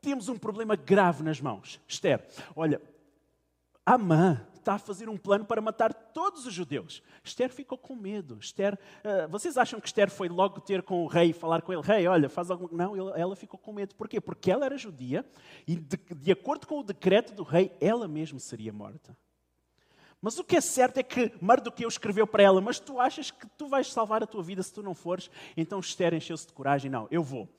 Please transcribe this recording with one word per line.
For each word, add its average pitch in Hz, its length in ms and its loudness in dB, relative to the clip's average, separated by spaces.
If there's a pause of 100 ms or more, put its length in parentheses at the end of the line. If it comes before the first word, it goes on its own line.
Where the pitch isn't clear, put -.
temos 254 280 -4
um 247 80 -4
problema 214 380 -2
grave 175 480 4
nas 156 180 -2
mãos. 120 460 -8
Esther, - 400 0 (300)
olha, 156 260 0 (1040)
Amã 175 580 4 (100)
está - 200 -4
a 202 40 -4
fazer 214 300 -12
um 214 80 -8
plano 202 280 0
para 220 160 -2
matar 220 320 0
todos 330 540 -6
os 214 80 -10
judeus." 139 480 -8 (220)
Esther 254 260 -4
ficou 277 260 -12
com - 180 -16
medo. 190 460 -10
Esther, 202 380 -4 (260)
ah, 190 240 0
vocês 208 280 -6
acham 240 240 0
que - 60 -12
Esther 202 240 4
foi 185 180 -6
logo 185 320 2
ter 190 220 -2
com 175 220 -2
o - 20 -4
rei 165 240 6
e - 20 -4
falar 165 300 -2
com 185 100 -8
ele, 165 100 -4
"Rei, 190 240 4
olha, 170 220 6
faz 175 220 -6
algum." 175 240 -6
Não, 185 220 -2
ele, 190 240 -6
ela 190 160 -2
ficou 196 220 -20
com - 140 -16
medo. 202 220 -8
Porquê? 220 260 -6
Porque - 300 -2
ela 262 140 2
era 262 120 -4
judia 156 480 -6 (420)
e, 170 100 -2
de, 160 200 -8
de 160 360 -2
acordo - 340 -2
com 302 120 -6
o 285 40 -8
decreto 202 520 2
do 196 80 -12
rei, 170 380 2
ela 220 260 0
mesma 151 320 -8
seria 110 340 -12
morta. 104 440 -16 (1080)
Mas 220 140 -4
o 359 60 -8
que - 100 2
é 320 60 8
certo 254 380 2
é 254 40 0
que 240 380 0
Mardoqueu 226 480 2
escreveu 214 400 0
para 208 160 8
ela, 190 160 8
"Mas 220 180 -4
tu 262 220 -8
achas - 320 0
que - 120 -20 (140)
tu 302 80 -10
vais 269 260 0
salvar 220 300 0
a 214 40 -4
tua 214 140 -10
vida 180 220 -6
se - 100 -10
tu 208 80 -14
não 196 140 -8
fores?" 175 340 -6 (280)
Então 165 240 -4
Esther 170 340 0
encheu-se 160 320 -8
de - 60 -20
coragem, 139 360 0
"Não, 117 220 -6
eu 165 140 0
vou. 127 240 -10 (100)